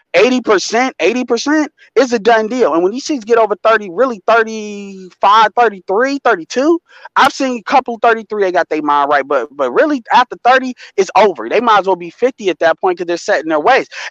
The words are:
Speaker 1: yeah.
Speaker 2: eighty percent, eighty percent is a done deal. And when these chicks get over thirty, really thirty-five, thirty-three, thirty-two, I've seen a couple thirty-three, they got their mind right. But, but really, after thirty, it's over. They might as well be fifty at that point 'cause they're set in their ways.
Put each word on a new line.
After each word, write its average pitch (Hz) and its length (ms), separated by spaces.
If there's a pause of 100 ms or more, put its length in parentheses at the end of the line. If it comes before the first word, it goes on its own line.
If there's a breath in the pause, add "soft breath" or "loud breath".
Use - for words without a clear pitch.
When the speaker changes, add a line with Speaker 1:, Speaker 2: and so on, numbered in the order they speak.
(140 soft breath)
Speaker 1:
yeah. 165 80
Speaker 2:
eighty 254 200
percent, 226 580
eighty 240 240
percent 285 480 (240 soft breath)
is 240 160
a 240 60
done 220 280
deal. 214 280
And 170 80
when 190 100
these 254 140
chicks 269 180
get 233 140
over 208 260
thirty, 214 260
really 214 360
thirty-five, 208 1300
thirty-three, 233 680
thirty-two, 254 560 (360 loud breath)
I've 269 160
seen 254 260
a 196 40
couple 247 380
thirty-three, 226 420
they 185 100
got 170 160
their 156 140
mind 143 280
right. 143 160
But, 139 300
but 131 160
really, 269 300 (100)
after 247 320
thirty, 254 300 (220 loud breath)
it's 190 200
over. 165 320
They 170 120
might 220 200
as 185 60
well 190 100
be 175 140
fifty 226 400
at 156 100
that 165 180
point 185 200
'cause 180 80
they're 170 100
set 165 260
in 156 60
their 156 120
ways. 208 280 (220 loud breath)